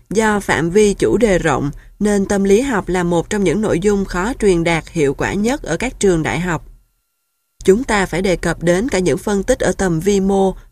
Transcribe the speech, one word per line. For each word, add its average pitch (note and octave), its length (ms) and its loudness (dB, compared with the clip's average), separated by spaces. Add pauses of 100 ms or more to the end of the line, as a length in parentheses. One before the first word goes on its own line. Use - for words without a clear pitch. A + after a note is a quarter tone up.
do G#3 300 2
phạm E3 300 -2
vi G3+ 240 4
chủ B2 240 0
đề G#3 220 2
rộng D3 320 -2 (280)
nên G3+ 260 2
tâm G3 180 0
lý G3 180 4
học B3 280 -2
là F3+ 140 -2
một E3+ 260 0
trong G#3 140 -2
những F3+ 180 0
nội E3+ 180 0
dung G3 260 0
khó F#3 280 -4
truyền F3+ 300 2
đạt E3 260 -2
hiệu C#3+ 240 0
quả C3+ 200 -4
nhất A3+ 300 -2
ở E3 140 -4
các B3 220 -6
trường F3 240 2
đại B2+ 160 -4
học. E3+ 260 -4 (960)
Chúng G3+ 200 4
ta G#3 220 -2
phải E3+ 160 -4
đề F#3+ 140 0
cập - 280 -4
đến F3+ 260 2
cả F#3 100 0
những F3 180 0
phân G3+ 260 -4
tích - 160 -2
ở - 120 -2
tầm F3+ 280 -2
vi G3 200 0
mô F#3+ 360 0 (160)